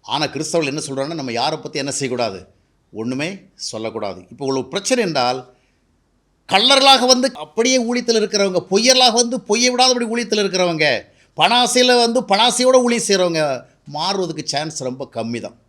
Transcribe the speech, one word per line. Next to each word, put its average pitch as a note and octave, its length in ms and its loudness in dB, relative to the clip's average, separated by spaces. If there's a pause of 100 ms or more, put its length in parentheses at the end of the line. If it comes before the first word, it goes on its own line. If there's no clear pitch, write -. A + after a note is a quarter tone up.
ஆனா C#3+ 220 -2
கிறிஸ்தவர்கள் D3+ 520 -2
என்ன D#3 100 -4
சொல்றாங்கன்னா, C#3 280 -4
நம்ம C3 180 -6
யாரை C#3+ 260 -2
பத்தி D3+ 200 -10
என்ன C#3 120 -4
செய்யக்கூடாது? A#2+ 560 -4 (460)
ஒண்ணுமே C3 460 -6 (160)
சொல்லக்கூடாது. A2 680 -8 (100)
இப்போ C#3 140 -12
உங்களுக்கு C3 260 -4
பிரச்சனை G#3+ 340 -2
என்றால், C3 500 -2 (920)
கள்ளர்களாக C4 580 6
வந்து B3+ 280 2
அப்படியே B3 480 -2
ஊழியத்தில் A#3 400 0
இருக்கிறவங்க, G3 380 0 (100)
பொய்யர்களாக B3 420 4
வந்து A#3+ 280 0
பொய்யை A#3+ 300 2
விடாதபடி B3 380 2
ஊழியத்தில் A3+ 300 -2
இருக்கிறவங்க, E3+ 640 0 (360)
பணாசையில B3 600 2
வந்து A#3+ 240 2
பணாசையோட B3 640 4
ஊழியம் A#3 260 0
செய்றவங்க E3 560 0 (220)
மாறுவதற்கு E3+ 600 -4
சான்ஸ் D3+ 360 -6
ரொம்ப B2+ 320 -6
கம்மி A#2 260 -6
தான். G2 160 -14 (120)